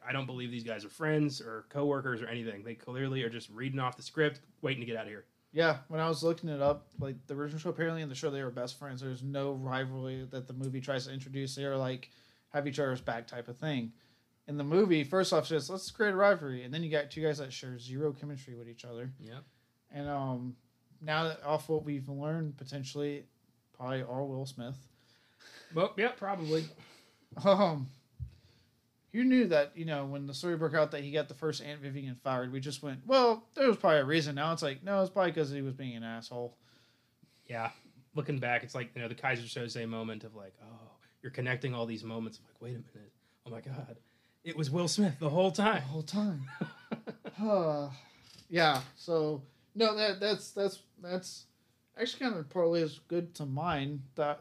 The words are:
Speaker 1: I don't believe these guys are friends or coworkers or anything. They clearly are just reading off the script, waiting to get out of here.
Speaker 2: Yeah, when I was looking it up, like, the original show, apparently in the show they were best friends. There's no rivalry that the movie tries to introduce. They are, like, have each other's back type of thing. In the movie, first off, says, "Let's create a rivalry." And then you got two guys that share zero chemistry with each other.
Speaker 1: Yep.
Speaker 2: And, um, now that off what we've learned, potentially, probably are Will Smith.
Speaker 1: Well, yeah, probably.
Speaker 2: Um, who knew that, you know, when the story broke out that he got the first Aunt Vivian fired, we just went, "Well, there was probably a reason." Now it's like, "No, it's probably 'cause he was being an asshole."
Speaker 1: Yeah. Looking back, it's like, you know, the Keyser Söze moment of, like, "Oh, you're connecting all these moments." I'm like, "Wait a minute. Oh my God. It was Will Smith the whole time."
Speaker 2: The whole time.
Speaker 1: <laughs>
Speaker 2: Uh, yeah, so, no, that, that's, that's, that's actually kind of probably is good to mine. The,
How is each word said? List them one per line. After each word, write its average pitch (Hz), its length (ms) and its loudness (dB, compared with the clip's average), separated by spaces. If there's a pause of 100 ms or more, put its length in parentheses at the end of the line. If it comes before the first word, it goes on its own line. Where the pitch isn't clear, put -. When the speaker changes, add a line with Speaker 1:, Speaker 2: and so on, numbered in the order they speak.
Speaker 1:
I 127 60 -4
don't 135 140 -2
believe 123 240 -6
these 120 120 -6
guys 110 220 -6
are 101 40 -12
friends 151 520 2
or 113 280 -10
coworkers 139 520 0
or 117 60 -8
anything. 113 360 -6
They 113 120 -10
clearly 131 480 -4
are 117 60 0
just 113 200 -10
reading 131 300 -4
off 127 180 -2
the 127 60 -16
script, 151 360 2 (220)
waiting 131 200 -2
to 117 40 -8
get 117 120 -6
out 110 80 -4
of 104 40 -12
here. 104 160 -14 (260)
Speaker 2:
Yeah, 156 260 4 (100)
when 160 120 -4
I 160 80 2
was 156 160 0
looking 165 260 2
it 143 140 0
up, 143 240 4 (120)
like, 135 160 -4 (120)
the 143 80 -6
original 147 240 -4
show, 175 100 -4
apparently 165 320 -2
in 151 80 -6
the 127 60 -8
show 147 160 -2
they 139 120 -2
were 131 60 -4
best 123 300 -6
friends. 135 220 -10
There's 131 200 -6
no 139 320 -2
rivalry 131 760 -4
that 131 160 -8
the 127 60 -10
movie 131 280 -4
tries 131 240 -2
to 135 80 -10
introduce. 135 400 -6
They 139 120 -6
are, 139 120 0
like, 127 320 -2 (400)
have 147 160 -2
each 151 140 -4
other's 131 220 0
back 120 260 -6
type 120 200 -10
of 120 100 -10
thing. 127 340 -2 (560)
In 147 100 -4
the 143 60 -2
movie, 165 400 6
first 180 280 2
off, 156 160 4
says, 151 220 0
"Let's 190 220 -6
create 208 220 2
a - 40 0
rivalry." 156 460 4
And 123 100 -10
then 160 100 -2
you 160 60 -2
got 147 220 2
two 156 100 -6
guys 151 160 2
that 131 160 -8
share 123 260 -10
zero 135 340 -2
chemistry 135 420 -10
with 117 120 -14
each 117 160 -16
other. 123 360 -10
Speaker 1:
Yep. 113 240 -16 (480)
Speaker 2:
And, 143 180 -8
um, 127 460 -4 (460)
now 156 240 0
that 156 200 -4
off 151 240 0
what 151 160 0
we've 139 240 -4
learned, 147 480 -4
potentially, 143 680 -6 (480)
probably 127 280 -4
are 127 240 -4
Will 131 220 -4
Smith. 127 280 -8 (1000)
Speaker 1:
Well, 175 220 2
yeah, 220 200 4
probably. 160 480 0 (800)
Speaker 2:
Um, 180 440 6 (1200)
who 233 100 2
knew 254 240 8
that, 147 300 6
you 165 80 -4
know, 143 200 -2
when 139 220 -4
the 139 60 -6
story 170 240 0
broke 156 160 2
out 151 180 6
that 143 120 -4
he 143 80 -6
got 151 180 2
the - 60 -10
first 151 280 -2
Aunt 147 160 -10
Vivian 135 360 -6
fired, 127 360 -2
we 135 80 -2
just 135 240 -6
went, 131 240 -8
"Well, 240 480 6
there 277 140 4
was 208 80 6
probably 160 220 8
a 135 60 4
reason." 147 300 2
Now 151 160 0
it's 165 100 -2
like, 135 220 -2
"No, 196 180 2
it's 185 80 2
probably 185 220 2
'cause 156 200 0
he 143 100 -4
was 135 120 -2
being 131 220 -8
an 113 80 -8
asshole." 117 540 -8 (920)
Speaker 1:
Yeah. 117 240 -4 (420)
Looking 147 260 -2
back, 120 240 2
it's 123 120 -10
like, 123 180 -6
you 123 80 -8
know, 117 60 -4
the 117 80 -6
Keyser 120 300 -2
Söze 117 420 -6
moment 113 380 -6
of, 110 100 -16
like, 95 180 -18 (100)
"Oh, 113 280 -20 (300)
you're 127 100 -12
connecting 127 420 -2
all 117 120 -2
these 113 180 -6
moments." 113 360 -6
I'm - 60 -20
like, - 160 -20
"Wait 117 100 -8
a 113 260 -12
minute. 104 140 -20 (340)
Oh 123 60 -14
my 113 100 -10
God. 131 360 -10 (460)
It 165 140 -8
was 151 120 0
Will 170 200 2
Smith 190 300 4
the 156 100 0
whole 180 220 6
time." 208 300 4
Speaker 2:
The 135 60 -6
whole 156 160 -4
time. 170 500 -2
Speaker 1:
<laughs> - 880 -10
Speaker 2:
Uh, 160 480 2 (600)
yeah, 160 300 6 (160)
so, 151 460 0 (320)
no, 214 220 4
that, 208 240 2
that's, 202 320 0
that's, 196 280 2 (220)
that's 180 440 -6 (540)
actually 123 200 -2
kind 135 200 0
of 147 100 -6
probably 170 320 4
is 151 260 -2
good 175 280 -2
to 151 100 -6
mine. 143 580 0 (120)
The, 147 260 0